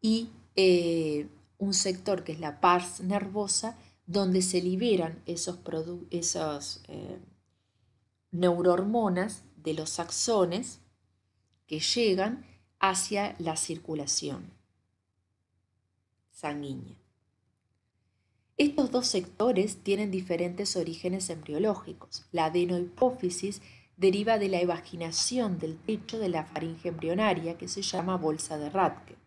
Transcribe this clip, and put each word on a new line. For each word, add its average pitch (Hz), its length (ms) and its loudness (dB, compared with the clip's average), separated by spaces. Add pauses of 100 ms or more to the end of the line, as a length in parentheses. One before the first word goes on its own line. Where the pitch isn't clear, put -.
y, 226 280 2 (260)
eh, 170 720 4 (300)
un 202 160 -2
sector 185 500 0
que 160 100 -8
es 156 60 -10
la 151 200 -6
pars 180 420 4
nervosa, 202 760 -2 (280)
donde 185 360 2
se 185 200 2
liberan 180 640 2
esos 175 380 -6
produ-, 165 480 -6
esos, 156 760 -4
eh, - 320 -12 (1120)
neurohormonas 180 1120 4 (120)
de 160 180 -4
los 156 260 -4
axones 185 840 0 (840)
que 156 140 -6
llegan 208 680 2 (340)
hacia 202 600 0
la 160 160 -2
circulación 151 1000 -6 (1800)
sanguínea. 143 680 -8 (1600)
Estos 285 340 4
dos 247 160 2
sectores 208 760 0
tienen 202 260 0
diferentes 185 640 -2
orígenes 180 540 -4
embriológicos. 160 1000 -4
La 165 140 2
adenohipófisis 180 1160 0 (360)
deriva 202 420 4
de 202 100 0
la 180 120 2
evaginación 175 1000 -2
del 160 180 -6
techo - 400 -4
de 208 120 0
la 160 140 0
faringe 165 460 -6
embrionaria, 165 680 0
que 180 100 -12
se 196 160 -6
llama 180 340 -2
bolsa 156 400 -2
de 147 120 -6
Rathke. 180 460 0 (120)